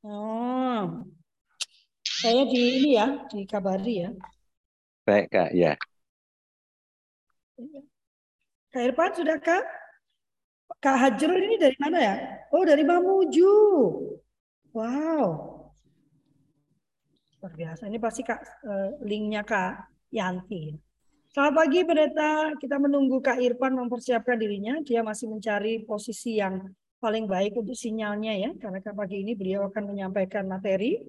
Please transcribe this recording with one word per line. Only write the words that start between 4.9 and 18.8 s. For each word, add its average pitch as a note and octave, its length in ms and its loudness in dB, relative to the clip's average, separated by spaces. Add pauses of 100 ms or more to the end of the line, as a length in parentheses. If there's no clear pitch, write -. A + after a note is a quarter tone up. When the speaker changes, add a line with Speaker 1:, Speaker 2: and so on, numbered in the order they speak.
Speaker 2:
Baik, G#2 300 4
Kak, F2 260 2
ya. E2 160 6 (3000)
Speaker 1:
Kak B3+ 120 -6
Irfan C4 300 2
sudah, D#4+ 240 -2
Kak? E4+ 260 0 (1200)
Kak C4+ 160 4
Hajrul C4+ 400 4
ini G#4 240 2
dari C4+ 160 6
mana D#4 220 0
ya? G#3 160 2 (340)
Oh, F4 160 4
dari D4 160 6
Mamuju. F4+ 720 4 (1160)
Wow. C4+ 560 -2 (2000)
Luar F3 160 -16
biasa. D#3+ 320 -12
Ini G#3+ 160 -6
pasti A#3 220 -4
Kak, A#3 160 -4 (240)
eh, G3 260 -4 (140)